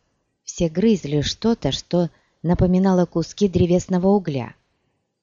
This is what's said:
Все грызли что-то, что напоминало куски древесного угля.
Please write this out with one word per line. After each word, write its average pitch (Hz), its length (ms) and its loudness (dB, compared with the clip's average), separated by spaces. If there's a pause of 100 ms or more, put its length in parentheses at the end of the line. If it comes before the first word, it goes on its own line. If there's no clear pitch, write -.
(440)
Все - 240 -4
грызли 160 540 0
что-то, 214 500 -2
что 175 380 -2 (320)
напоминало 180 640 2
куски - 420 -2
древесного 180 600 0
угля. 170 460 -2 (680)